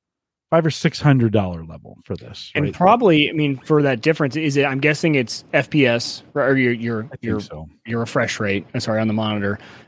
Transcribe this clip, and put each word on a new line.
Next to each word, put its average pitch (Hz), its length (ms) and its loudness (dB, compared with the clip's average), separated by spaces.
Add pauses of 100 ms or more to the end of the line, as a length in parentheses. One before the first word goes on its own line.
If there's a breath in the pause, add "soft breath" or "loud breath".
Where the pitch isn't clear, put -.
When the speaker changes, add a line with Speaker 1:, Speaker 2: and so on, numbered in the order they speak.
(500)
Speaker 1:
five 165 160 4
or 156 40 2
six - 320 -4
hundred 123 320 4
dollar 87 320 -2
level 80 400 -20
for 95 100 -8
this, - 380 -18
Speaker 2:
And 147 120 0
Speaker 1:
right? 131 80 -4
Speaker 2:
probably, 185 560 4
I - 40 -8
mean, 147 240 -2
for 151 240 2
that 135 200 0
difference, 151 340 0
is 151 200 -2
it, 139 100 4
I'm 135 140 -2
guessing 151 360 2
it's 123 360 -2
F 143 180 0
P 139 180 4
S, 120 360 -2 (100)
right, 143 120 0
or 135 100 4
your, 123 180 2
your, 113 320 -4
Speaker 1:
I - 20 -18
think - 160 -16
Speaker 2:
your, 107 180 -4
Speaker 1:
so. 80 260 -14 (180)
Speaker 2:
your 117 140 -4
refresh 117 400 -4
rate, 101 340 -2
uh, 123 60 -4
sorry, 110 220 -2
on 110 60 0
the 107 60 0
monitor. 104 460 -2 (280 loud breath)